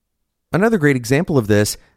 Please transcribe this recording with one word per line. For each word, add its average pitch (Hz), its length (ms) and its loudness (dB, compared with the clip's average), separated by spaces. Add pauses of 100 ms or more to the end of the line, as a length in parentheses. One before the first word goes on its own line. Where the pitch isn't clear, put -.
(520)
Another 214 260 0
great 147 180 2
example 135 400 -2
of 117 100 2
this 104 300 0 (200)